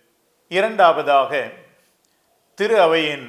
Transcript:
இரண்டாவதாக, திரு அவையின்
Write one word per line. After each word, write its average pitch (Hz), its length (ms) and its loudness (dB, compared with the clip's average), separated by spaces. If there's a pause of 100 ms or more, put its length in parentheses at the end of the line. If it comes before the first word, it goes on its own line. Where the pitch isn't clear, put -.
(520)
இரண்டாவதாக, 151 920 0 (1160)
திரு 214 240 0
அவையின் 151 480 0